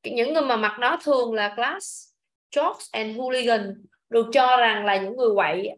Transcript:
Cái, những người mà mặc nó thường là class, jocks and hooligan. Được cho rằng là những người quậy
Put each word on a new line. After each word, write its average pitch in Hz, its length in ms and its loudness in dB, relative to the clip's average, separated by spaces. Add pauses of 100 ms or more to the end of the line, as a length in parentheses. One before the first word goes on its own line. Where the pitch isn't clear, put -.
Cái, 214 100 -8
những 247 200 0
người 320 80 2
mà 254 160 0
mặc 214 220 -2
nó 277 240 0
thường 247 300 0
là 208 220 -4
class, 285 580 -8 (380)
jocks 320 400 -2
and 220 260 -6
hooligan. 233 680 -2 (240)
Được 226 240 2
cho 254 240 6
rằng 214 280 2
là 196 120 2
những 196 180 -6
người 247 200 2
quậy 180 420 0